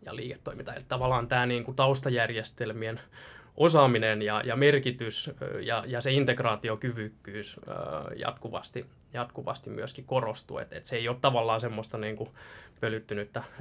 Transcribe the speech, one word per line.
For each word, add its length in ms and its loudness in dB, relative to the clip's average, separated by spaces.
ja 100 -12
liiketoimintaa. 600 -12
Eli 120 -12
tavallaan 400 0
tää, 180 4
niinku, 280 -2
taustajärjestelmien 1300 0
osaaminen 640 6
ja, 240 0
ja 100 0
merkitys, 760 2
ö, 200 -6
ja, 260 -2
ja 140 -4
se 100 0
integraatiokyvykkyys, 1600 0
ö, 40 -10
jatkuvasti, 720 -8
jatkuvasti 560 -8
myöskin 360 -10
korostuu. 520 -2
Et, 160 -10
et 120 -14
se 100 -6
ei 120 -2
ole 140 -2
tavallaan 400 4
semmoista, 360 -6
niinku, 320 -6
pölyttynyttä, 600 -4